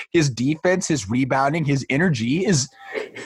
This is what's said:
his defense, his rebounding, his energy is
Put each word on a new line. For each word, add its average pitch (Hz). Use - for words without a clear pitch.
his 156
defense, 156
his 127
rebounding, 135
his 135
energy 143
is 147